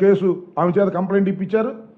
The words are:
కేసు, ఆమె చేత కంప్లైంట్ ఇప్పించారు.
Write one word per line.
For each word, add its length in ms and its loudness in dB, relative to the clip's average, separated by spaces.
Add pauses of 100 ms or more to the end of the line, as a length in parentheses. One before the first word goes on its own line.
కేసు, 280 4 (300)
ఆమె 160 2
చేత 220 2
కంప్లైంట్ 340 0
ఇప్పించారు. 400 -2 (260)